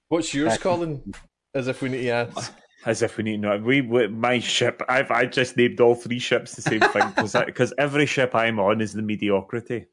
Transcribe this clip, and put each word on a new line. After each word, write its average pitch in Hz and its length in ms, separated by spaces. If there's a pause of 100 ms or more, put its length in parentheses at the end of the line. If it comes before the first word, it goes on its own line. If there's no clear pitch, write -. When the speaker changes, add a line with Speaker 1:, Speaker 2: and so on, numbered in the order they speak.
Speaker 1:
What's 160 260
yours, 147 200
Speaker 2:
Uh, - 40
Speaker 1:
Colin? 170 540 (420)
As 131 140
if 127 140
we 135 80
need 127 120
to 123 80
ask. 120 440 (320)
Speaker 3:
As 113 160
if 110 160
we 107 60
need 107 180
to - 0
know. 104 160
We, 131 240
we, 117 260
my 117 300
ship, 117 500
I've, 135 220
I 120 160
just 127 320
named 120 240
all 120 120
three 120 240
ships - 360
the - 80
same - 180
thing, 392 320
'cause 220 220
I, - 160
'cause 123 260
every 143 300
ship 131 280
I'm 113 240
on 104 220
is 101 140
the 107 80
mediocrity. 104 920